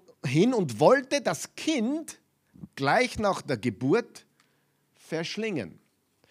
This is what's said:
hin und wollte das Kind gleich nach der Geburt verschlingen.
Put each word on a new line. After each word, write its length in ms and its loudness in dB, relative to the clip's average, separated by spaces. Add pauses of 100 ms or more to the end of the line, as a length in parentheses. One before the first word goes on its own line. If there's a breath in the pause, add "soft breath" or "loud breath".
(240)
hin 280 4
und 280 -2
wollte 420 4
das 320 -4
Kind 640 -4 (560)
gleich 440 0
nach 220 0
der 160 -4
Geburt 680 -2 (680)
verschlingen. 840 -8 (520 soft breath)